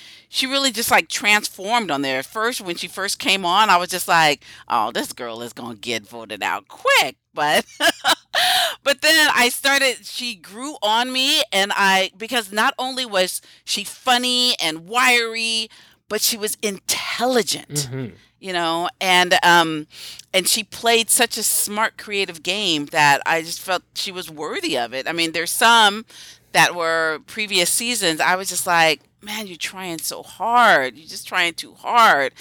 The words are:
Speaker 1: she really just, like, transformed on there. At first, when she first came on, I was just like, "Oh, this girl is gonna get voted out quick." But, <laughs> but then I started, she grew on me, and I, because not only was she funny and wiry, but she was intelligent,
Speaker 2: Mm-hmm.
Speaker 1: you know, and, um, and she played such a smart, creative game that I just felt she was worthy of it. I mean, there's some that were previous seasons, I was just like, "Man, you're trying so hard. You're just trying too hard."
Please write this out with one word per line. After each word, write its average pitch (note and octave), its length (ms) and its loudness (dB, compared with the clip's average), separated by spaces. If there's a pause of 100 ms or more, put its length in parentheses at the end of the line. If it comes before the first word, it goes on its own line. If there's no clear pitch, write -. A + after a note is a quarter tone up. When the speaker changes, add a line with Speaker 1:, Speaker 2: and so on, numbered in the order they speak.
(320)
Speaker 1:
she - 140 -2
really C4+ 260 -2
just, A3+ 200 -4
like, F#3 180 2
transformed G#3 800 -2
on C#3+ 140 -2
there. C3+ 160 -2
At C3+ 80 -8
first, A3+ 340 -4
when F3+ 140 -8
she F3+ 120 -10
first G3 300 -6
came G3 300 -2
on, G3+ 240 4
I F3+ 60 6
was F3 120 0
just F3+ 180 -4
like, D#3+ 380 4 (220)
"Oh, A2+ 240 0
this G#3+ 200 -4
girl A#2 300 -10
is A#2+ 120 -12
gonna A#2+ 200 -12
get A2 340 -6
voted G#2+ 360 -12
out G2 240 -2
quick." A4+ 500 0 (160)
But, D#3+ 320 0 (140)
<laughs> - 240 0 (800)
but C#4 180 -2
then D4+ 320 6
I A#3+ 160 4
started, C4+ 560 0
she A#3+ 300 -10
grew G#3 460 -12
on A#3 300 0
me, C4+ 300 2 (100)
and G3 240 0
I, F#3+ 420 2
because A3 340 -6
not A3 280 0
only B3+ 260 -4
was F#3+ 360 -2 (240)
she - 180 -6
funny B3 800 0
and D#3+ 260 -4
wiry, A3+ 840 0 (380)
but G#3+ 140 -2
she - 160 -2
was G#3 240 -6
intelligent, G3 1300 -4
Speaker 2:
Mm-hmm. B2 240 -8 (240)
Speaker 1:
you F#3+ 140 -10
know, E3+ 360 -2 (120)
and, F3+ 420 4
um, E3 440 4 (460)
and F#3 140 0
she A3 160 0
played A#3 460 0
such - 280 0
a A3 60 -6
smart, - 540 -2
creative F#3+ 460 -6
game F3+ 440 -2
that D3 380 4
I E3 160 0
just E3 200 -10
felt F#3 220 -4 (120)
she - 160 -8
was F3+ 180 -12
worthy D#3+ 480 -6
of A#2+ 160 -4
it. C3 140 -6
I D3+ 40 -4
mean, E3 220 -2
there's E3+ 180 -4
some A3+ 540 4 (480)
that D#3+ 220 4
were E3 520 0
previous G3+ 420 0
seasons, G3+ 500 -2
I F3 160 2
was F#3+ 140 -6
just F3+ 160 -4
like, E3 360 4 (200)
"Man, G#3+ 240 -8
you're F#3 120 -14
trying F#3 420 -8
so - 240 -8
hard. F#3 760 2
You're D#3 100 -20
just F#3+ 200 -16
trying F3 260 0
too A2 220 -14
hard." F3 640 4